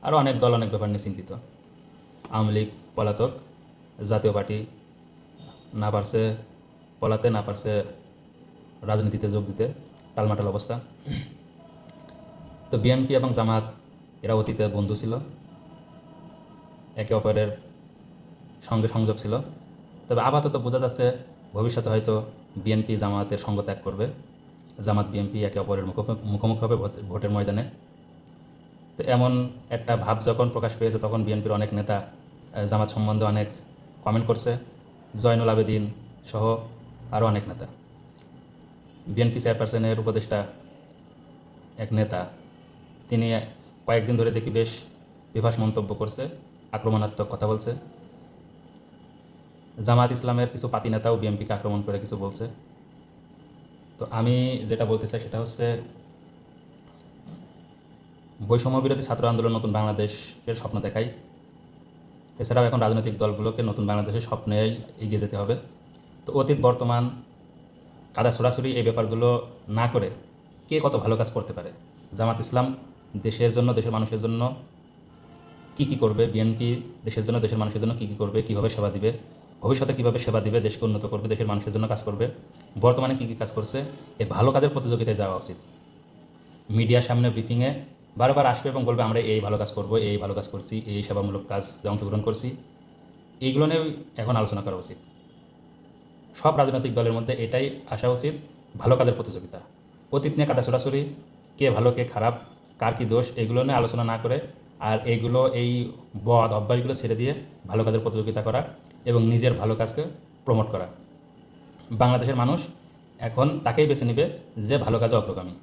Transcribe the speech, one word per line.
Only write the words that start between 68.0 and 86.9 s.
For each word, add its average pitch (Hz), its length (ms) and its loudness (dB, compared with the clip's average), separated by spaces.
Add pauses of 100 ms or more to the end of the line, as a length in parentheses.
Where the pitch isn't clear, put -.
কাদা 117 180 4
ছোড়াছুড়ি 123 400 0
এই 120 100 0
ব্যাপারগুলো 113 640 2 (220)
না 113 200 2
করে 107 220 0 (580)
কে 156 140 2
কত 139 140 2
ভালো 110 200 2
কাজ 110 160 -2
করতে - 200 -6
পারে, 87 200 -10 (440)
জামাত 113 240 0
ইসলাম 127 360 0 (400)
দেশের 113 360 2
জন্য, 120 200 4
দেশের 113 200 0
মানুষের 110 280 -2
জন্য 113 340 -2 (1200)
কী 147 80 2
কী 143 100 -2
করবে, 113 320 2
বিএনপি 113 560 0 (220)
দেশের 110 200 -4
জন্য, 117 160 0
দেশের 110 180 0
মানুষের 104 220 -2
জন্য 113 140 0
কী 120 120 -6
কী 104 80 -6
করবে, 104 280 -2
কীভাবে 110 260 -2
সেবা 104 220 -2
দিবে, 101 220 0 (480)
ভবিষ্যতে 131 320 0
কীভাবে 120 260 2
সেবা 110 220 0
দিবে, 107 200 2
দেশকে 107 240 -2
উন্নত 107 220 0
করবে, 107 220 -4
দেশের 107 180 0
মানুষের 104 260 -2
জন্য 110 160 0
কাজ 107 140 -2
করবে, 107 260 -2 (520)
বর্তমানে 127 340 4
কী 127 120 -4
কী 110 80 -6
কাজ 110 180 -6
করছে, 110 320 -4 (340)
এই 104 80 0
ভালো 110 260 4
কাজের 143 180 4
প্রতিযোগিতায় 117 460 0
যাওয়া 98 200 -2
উচিত। 90 200 -10 (1120)
মিডিয়ার 113 320 4